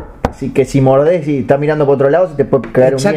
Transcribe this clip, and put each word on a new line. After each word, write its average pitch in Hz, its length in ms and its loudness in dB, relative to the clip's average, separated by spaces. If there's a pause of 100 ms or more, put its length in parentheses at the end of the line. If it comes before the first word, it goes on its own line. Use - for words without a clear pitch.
(300)
así 135 200 -10
que 135 160 0
si 135 160 0
mordés 139 480 2
y 147 100 -2
estás 139 200 0
mirando 151 260 0
por 139 100 2
otro 139 140 2
lado, 175 200 0
se - 60 -18
te 139 80 0
puede 117 200 -2 (100)
caer 131 220 2
un - 60 -2
diente. 202 160 0